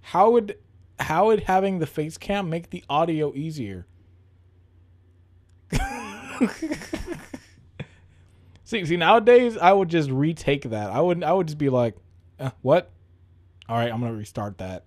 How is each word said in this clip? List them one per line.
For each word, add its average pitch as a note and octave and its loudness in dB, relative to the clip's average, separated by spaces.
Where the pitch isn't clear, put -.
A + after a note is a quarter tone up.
how G3 4
would, A3+ 2
how D#3 2
would A3 4
having F#3+ 0
the D#3 -2
face D#3 -8
cam G3+ -6
make E3 -8
the F3+ -12
audio D3+ 0
easier? C3 -8
<laughs> - -2
See, G#3 -4
see, E3 0
nowadays A3+ 6
I F3+ 8
would G3 4
just D#3+ 0
retake C#3+ -2
that. G#2 -6
I A#2 -2
wouldn't, F3 0
I D3+ 2
would F#3 0
just D3+ -10
be C#3+ 0
like, B2 0
"Uh, C3 -6
what? D#3 2
All A#2 -2
right, A#2 -2
I'm A2+ -6
gonna A#2 -6
restart G#2 -10
that." F#2 -12